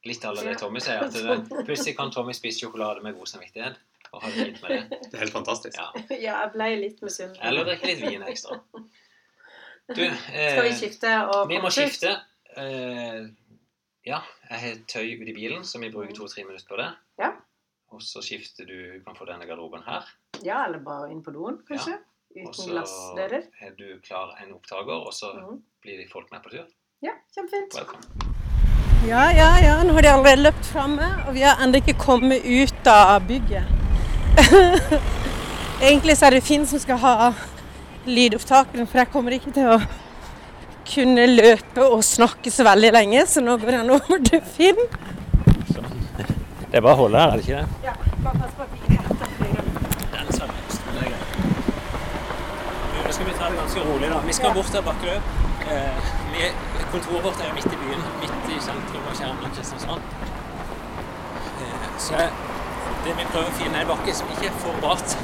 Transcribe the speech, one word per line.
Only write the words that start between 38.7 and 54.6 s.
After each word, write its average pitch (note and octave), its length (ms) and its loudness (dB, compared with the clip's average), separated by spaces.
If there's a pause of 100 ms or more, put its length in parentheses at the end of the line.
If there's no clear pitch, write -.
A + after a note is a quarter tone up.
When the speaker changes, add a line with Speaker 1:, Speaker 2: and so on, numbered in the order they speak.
Speaker 2:
for B3 120 0
jeg B3 120 2
kommer A#3+ 220 -2
ikke C4 200 -6
til C4+ 140 2
å A3+ 140 6 (1040)
kunne B3 400 4
løpe A#3 560 6
og A#3 220 6
snakke - 460 2
så C4 140 0
veldig G#3+ 280 8
lenge, A3+ 340 6
så - 160 0
nå A#3+ 160 2
går A3 220 -2
han A#3 100 0
over C#4+ 320 4
til D#4 180 4
Finn. F4+ 380 2 (920)
Speaker 1:
Sånn. - 160 -6 (840)
Det - 80 4
er - 20 6
bare B2+ 140 8
å C3+ 60 2
holde A2+ 180 4
her, D#3 140 6
er - 40 0
det G#2 80 -4
ikke C#3 140 -4
det? - 100 -4 (160)
Speaker 2:
Ja, C4 100 -6 (280)
bare - 160 -2
pass - 160 -6
på C#4+ 80 -12
at - 80 -12
vi - 80 -14
ikke - 240 2
heter - 240 -4
flyene. - 360 -4 (500)
Speaker 1:
Den - 200 -6
ser - 140 -4
jeg. - 80 -10 (320)
Den - 100 -8
er - 140 -4
grei. - 100 -8 (1700)
Du, - 100 -6
nå - 100 -2
skal F#3 140 -4
vi F3+ 80 -6
ta E3+ 160 -4
det E3 80 -6
ganske D#3+ 220 -6 (100)
rolig, C#3 200 -2
da. D#3 160 -2
Vi E3 60 -4
skal - 160 -2
Speaker 2:
Ja. - 60 0
Speaker 1:
bort F#3+ 160 -2